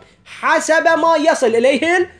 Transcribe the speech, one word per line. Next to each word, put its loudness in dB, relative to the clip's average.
حسب -2
ما 2
يصل 0
إليه 0